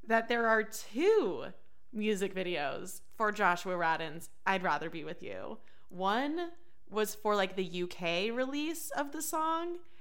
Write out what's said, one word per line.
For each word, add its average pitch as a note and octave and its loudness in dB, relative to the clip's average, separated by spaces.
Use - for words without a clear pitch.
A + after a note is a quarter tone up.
that A3+ 4
there A#3 4
are A3 6
two A3+ 2
music G3+ 0
videos F3 -2
for G#3+ 4
Joshua F#3 4
Radin's D#3+ 0
I'd F#3+ 2
Rather D#3+ 2
Be E3 -6
With D#3 -6
You. G2 -6
One C4+ 0
was G#3+ 0
for, G#3 2
like, F#3+ 2
the F#3+ 0
U F3 -2
K F3 0
release C#4+ -2
of C#4+ -2
the D#4 -4
song, E4 0